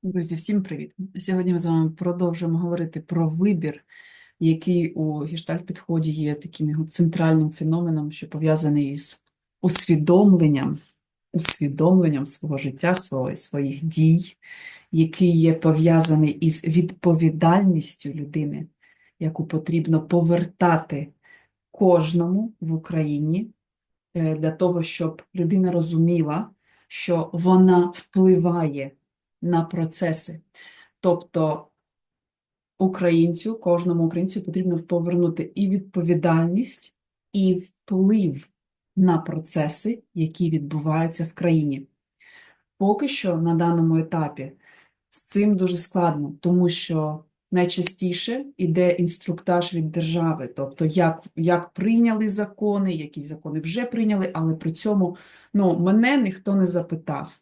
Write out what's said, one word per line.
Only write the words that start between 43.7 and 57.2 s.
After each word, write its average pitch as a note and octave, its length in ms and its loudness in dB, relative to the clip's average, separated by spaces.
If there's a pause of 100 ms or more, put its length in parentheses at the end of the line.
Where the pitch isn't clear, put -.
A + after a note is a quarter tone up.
етапі D#3 540 -4 (580)
з - 80 -6
цим G#3 380 2
дуже F3+ 220 0
складно, D#3+ 600 0
тому F3 300 2
що D#3 540 -4 (280)
найчастіше F3+ 920 -2 (120)
іде F3+ 340 2
інструктаж F3 840 -2
від D#3+ 180 -4
держави, D#3+ 560 -2
тобто C#3 380 -6
як, D#3+ 380 0 (120)
як E3+ 340 -2
прийняли A3 600 0
закони, G3+ 640 -2
які D3+ 280 -10
закони D3+ 380 -10
вже F3 260 -6
прийняли, G#3+ 480 -2
але D#3+ 220 -2
при D#3+ 160 -6
цьому, F#3 460 0 (360)
ну, F#3 260 2
мене A3+ 380 4
ніхто G3+ 380 -2
не F#3+ 100 4
запитав E3 760 -6